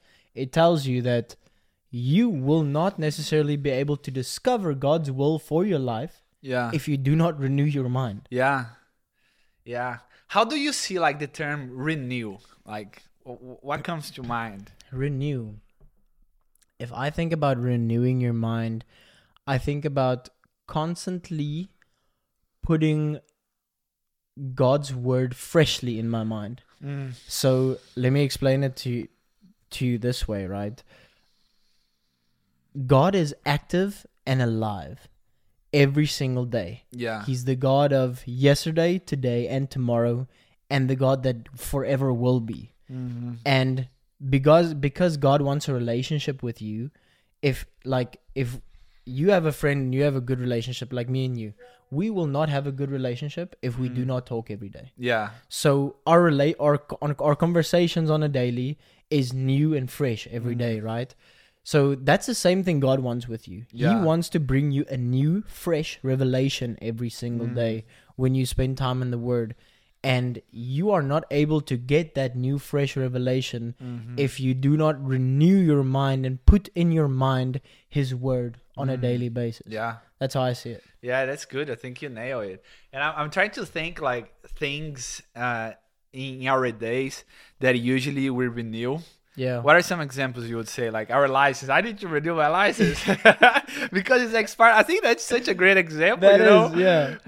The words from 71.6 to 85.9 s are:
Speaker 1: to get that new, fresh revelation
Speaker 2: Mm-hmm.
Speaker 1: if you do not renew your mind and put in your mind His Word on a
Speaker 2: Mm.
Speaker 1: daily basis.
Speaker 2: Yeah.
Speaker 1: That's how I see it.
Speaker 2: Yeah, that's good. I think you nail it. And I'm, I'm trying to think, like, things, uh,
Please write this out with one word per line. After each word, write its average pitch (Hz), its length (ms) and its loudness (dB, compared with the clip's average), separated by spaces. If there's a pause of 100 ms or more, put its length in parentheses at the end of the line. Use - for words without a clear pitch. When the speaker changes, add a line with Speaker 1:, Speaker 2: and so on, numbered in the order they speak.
Speaker 1:
to 131 160 -4
get 143 400 0
that 131 180 -2
new, 131 240 -2
fresh 139 380 -2
revelation 127 840 -4
Speaker 2:
Mm-hmm. 123 360 -10
Speaker 1:
if 135 240 -2
you 131 140 2
do 139 240 4
not 156 180 2 (180)
renew 139 440 4
your 151 260 4
mind 135 420 0
and 131 200 -6
put 202 280 8
in 170 160 2
your 160 160 2
mind 131 540 0 (280)
His 135 260 -2
Word 123 440 -4 (200)
on 135 100 -2
a 131 80 -2
Speaker 2:
Mm. 123 60 -4
Speaker 1:
daily 123 260 -2
basis. 117 400 -6
Speaker 2:
Yeah. 110 280 -6 (220)
Speaker 1:
That's 131 160 -4
how 135 80 0
I 127 120 0
see 123 160 -10
it. 110 120 -14 (200)
Speaker 2:
Yeah, 127 240 0
that's 139 180 -6
good. 139 260 -6
I 117 60 -4
think 127 260 -14
you 147 60 -10
nail 123 320 -8
it. 98 240 -10 (280)
And 135 100 -6
I'm, 156 140 -2
I'm 151 140 -4
trying 190 220 0
to 214 140 -8
think, 165 340 -8
like, 123 320 -2 (160)
things, 143 720 -8 (160)
uh, 117 360 -4 (400)